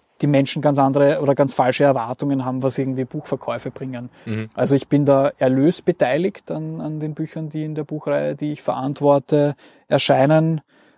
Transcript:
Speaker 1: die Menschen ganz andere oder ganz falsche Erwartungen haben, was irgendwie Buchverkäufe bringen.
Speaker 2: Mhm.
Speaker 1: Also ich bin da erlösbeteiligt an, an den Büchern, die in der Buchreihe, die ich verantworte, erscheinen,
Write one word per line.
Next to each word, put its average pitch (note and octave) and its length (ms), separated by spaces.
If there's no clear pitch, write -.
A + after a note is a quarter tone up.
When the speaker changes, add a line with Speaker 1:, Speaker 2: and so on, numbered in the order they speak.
Speaker 1:
die D3 60
Menschen C#3+ 340
ganz C#3+ 160
andere C#3+ 440
oder C#3 120
ganz C3+ 220
falsche C3 300
Erwartungen C3 600
haben, B2+ 160
was C3+ 160
irgendwie C3 280
Buchverkäufe B2+ 640
bringen. B2+ 380
Speaker 2:
Mhm. A2 260
Speaker 1:
Also B2+ 220
ich - 140
bin D3 160
da C3+ 340
erlösbeteiligt D3+ 1120
an, D#3+ 300
an D#3 180
den D3+ 160
Büchern, D#3+ 340
die D#3 140
in D#3 100
der D#3 100
Buchreihe, D3 520
die D3+ 160
ich D3 100
verantworte, C#3+ 920
erscheinen, D3+ 760